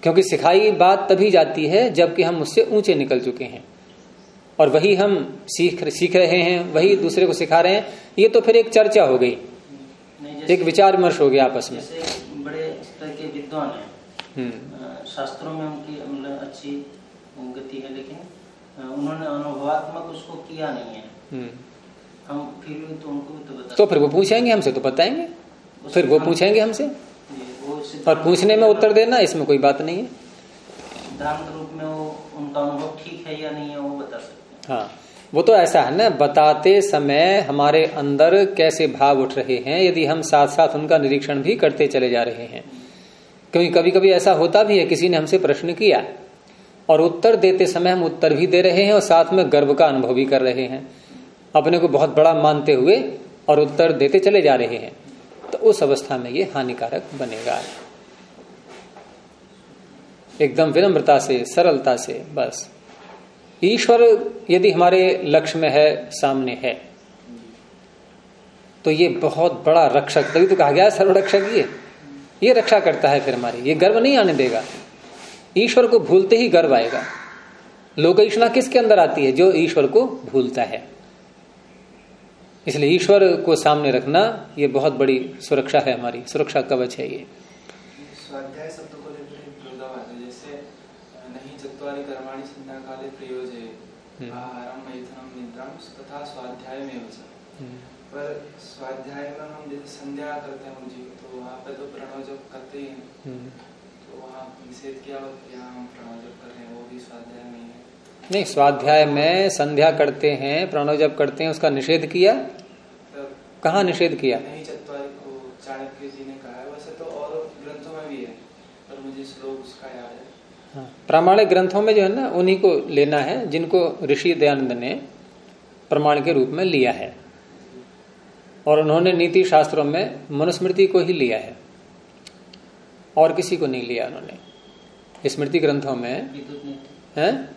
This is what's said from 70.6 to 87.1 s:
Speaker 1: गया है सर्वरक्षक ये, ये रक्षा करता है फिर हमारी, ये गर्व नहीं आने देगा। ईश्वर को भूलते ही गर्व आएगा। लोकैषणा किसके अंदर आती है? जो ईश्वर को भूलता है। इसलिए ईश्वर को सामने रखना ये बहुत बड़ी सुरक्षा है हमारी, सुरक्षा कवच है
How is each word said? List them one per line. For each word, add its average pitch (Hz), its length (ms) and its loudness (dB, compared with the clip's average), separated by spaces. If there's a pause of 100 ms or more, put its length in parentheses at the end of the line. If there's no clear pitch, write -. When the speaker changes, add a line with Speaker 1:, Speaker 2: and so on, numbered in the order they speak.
Speaker 1:
गया 175 120 6
है 208 60 6
सर्वरक्षक 196 600 2
ये, 196 160 0 (760)
ये 240 100 6
रक्षा 220 280 4
करता 151 280 2
है 139 120 2
फिर 135 140 -4
हमारी, 120 240 -6
ये 135 160 -2
गर्व 190 240 4
नहीं 269 180 2
आने 190 180 2
देगा। 120 280 0 (920)
ईश्वर 233 300 4
को 226 120 4
भूलते 190 380 4
ही 240 120 2
गर्व 165 260 4
आएगा। 117 280 0 (960)
लोकैषणा 208 500 4
किसके 247 300 0
अंदर 220 200 6
आती 156 260 2
है? 131 80 2
जो 175 200 4
ईश्वर 165 340 2
को 226 200 2
भूलता 123 560 -4
है। - 380 -10 (1700)
इसलिए 147 240 0
ईश्वर 185 460 4
को 165 200 2
सामने 147 340 2
रखना 160 680 0
ये 143 80 0
बहुत 135 260 0
बड़ी 131 480 -2
सुरक्षा 139 380 -2
है 131 220 -2
हमारी, 120 260 -8
सुरक्षा 143 340 -4
कवच 127 360 -4
है - 160 -10